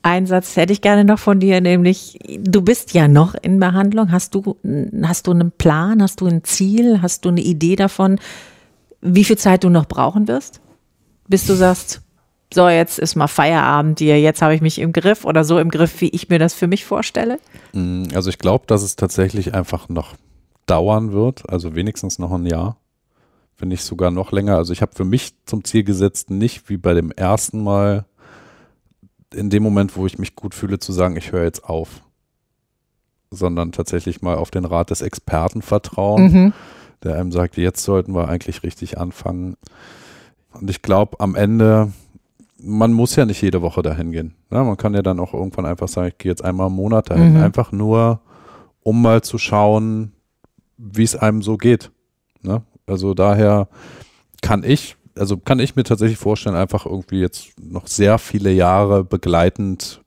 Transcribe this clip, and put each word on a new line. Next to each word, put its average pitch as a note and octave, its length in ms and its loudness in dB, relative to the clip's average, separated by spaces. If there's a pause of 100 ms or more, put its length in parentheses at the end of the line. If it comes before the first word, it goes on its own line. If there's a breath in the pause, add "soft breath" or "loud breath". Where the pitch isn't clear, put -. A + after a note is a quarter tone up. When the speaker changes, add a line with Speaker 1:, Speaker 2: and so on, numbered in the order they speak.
Speaker 1:
Einen F3+ 240 2
Satz F#3 300 -2
hätte F3+ 160 2
ich G3+ 80 0
gerne G3+ 240 4
noch G#3 140 6
von G3+ 220 2
dir, F#3 200 4
nämlich F3+ 580 2 (220)
du F#3 220 2
bist A3+ 320 0
ja D#3 140 6
noch D3+ 260 6
in F#3+ 260 0
Behandlung. G3 520 2
Hast - 220 -2
du, G3 220 -4 (460)
hast E3+ 240 -2
du F3+ 60 2
einen E3+ 200 2
Plan, E3+ 500 2
hast - 180 0
du F#3 60 -2
ein E3+ 180 0
Ziel, G#3 580 2
hast - 220 -4
du F3+ 40 0
eine F3 140 2
Idee E3+ 340 0
davon, G3 420 2 (840 loud breath)
wie F3+ 240 4
viel G#3 120 4
Zeit F#3 280 4
du F3+ 40 4
noch E3 180 4
brauchen G3 420 0
wirst? B3+ 320 -6 (680)
Bis F#3+ 200 0
du G3 80 2
sagst, F#3 460 0 (540)
„So, F3+ 140 6
jetzt E3+ 300 2
ist - 180 -4
mal D3 100 0
Feierabend D3 720 2
hier, D3+ 220 4
jetzt D#3 200 2
habe D#3 140 4
ich D#3 80 0
mich D#3+ 160 0
im E3 140 -2
Griff F#3 320 0
oder D#3+ 200 2
so E3 140 2
im E3 100 2
Griff, E3 320 0
wie F3+ 80 0
ich - 200 -6
mir E3+ 100 2
das E3 160 2
für F3+ 140 -2
mich F#3+ 180 -2
vorstelle?“ A#3 520 -4 (340 soft breath)
Speaker 2:
Mm, F2+ 320 -4 (100)
also F#2 160 -2
ich - 80 -10
glaub, G2 300 0
dass G#2+ 140 2
es - 140 -8
tatsächlich F#2+ 560 -2
einfach F2+ 360 -6
noch E2 260 -8 (520)
dauern G#2 460 0
wird, A2+ 380 -2
also E2+ 240 -6
wenigstens G2 440 -6
noch F2+ 140 -6
ein F2 140 -4
Jahr, F2 320 -4 (800)
wenn F#2 100 -8
nicht F2+ 140 -6
sogar - 300 -2
noch F#2 200 -6
länger. G2 240 0
Also E2+ 160 -2
ich - 80 -6
hab - 160 -4
für F#2+ 80 -6
mich A2 300 -4 (100)
zum G#2+ 200 -8
Ziel A2 200 0
gesetzt, G2 460 -2
nicht G#2 400 -4
wie G2 80 -4
bei F2 160 0
dem E2 160 0
ersten G#2 520 -4
Mal G2+ 440 -2 (1300 soft breath)
in G2+ 160 -6
dem G#2 120 2
Moment, G2+ 320 0
wo F#2+ 120 -4
ich - 120 -6
mich - 180 -10
gut - 180 -12
fühle, G2 240 -6
zu - 120 -12
sagen, F2+ 260 0
„Ich - 160 -10
höre F2 120 -2
jetzt - 200 -6
auf“, E2 360 -8 (1300)
sondern F2 420 -4
tatsächlich - 500 -8
mal F2 140 -4
auf D#2+ 140 -8
den F2+ 140 -6
Rat E2+ 260 -2
des - 120 -6
Experten F2 600 -6
vertrauen, G#2+ 720 2
Speaker 1:
Mhm. F#3 200 6 (500 loud breath)
Speaker 2:
der D#2+ 140 -4
einem F2+ 160 -6
sagt, F2 240 -2
„Jetzt F2+ 280 -2
sollten F#2+ 300 -2
wir E2+ 140 -2
eigentlich F2+ 340 -8
richtig - 360 -12
anfangen.“ F2+ 580 -10 (960 loud breath)
Und G2 180 -12
ich - 120 -10
glaub, G2+ 380 0
am G2 140 -2
Ende, A2 580 2 (680 soft breath)
man A2 340 0
muss A#2 240 2
ja C3+ 100 4
nicht G#2 160 -4
jede F#2 200 0
Woche E2+ 200 -4
dahin D#2+ 300 -6
gehen. E2 220 -8 (160)
Ja, B2+ 140 -2
man G#2 140 -2
kann G#2 160 -2
ja G2+ 80 0
dann F#2 180 -2
auch F2+ 140 -8
irgendwann F#2 320 -6
einfach F2 220 -6
sagen, F2+ 200 -4
„Ich - 100 -12
gehe F2+ 140 -4
jetzt F2 120 -8
einmal F#2 240 -2
im F#2+ 60 -4
Monat G#2+ 360 -2
dahin.“ E3 240 6
Speaker 1:
Mhm. D#3+ 80 6
Speaker 2:
Einfach - 280 0
nur, A2 500 2 (640 soft breath)
um A2+ 200 2
mal A2+ 200 6
zu - 140 -10
schauen, A2 760 0 (640)
wie G#2+ 240 -4
es A2 140 2
einem G#2+ 260 0
so G#2+ 160 -4
geht. A#2 320 2 (520)
Ne? G#2+ 200 -4 (240)
Also G2 260 -4
daher G2+ 560 2 (720 loud breath)
kann G2+ 240 -2
ich, - 320 -2 (200)
also G2+ 200 -4
kann B2+ 220 -2
ich B2+ 180 -2
mir C3 60 0
tatsächlich A2 360 -2
vorstellen, G#2 380 -4
einfach F#2+ 300 -4
irgendwie F#2+ 340 -6
jetzt - 280 -6 (120)
noch E2+ 280 -14
sehr G#2 300 2
viele G2 340 -2
Jahre F#2+ 520 2
begleitend F#2 1040 -2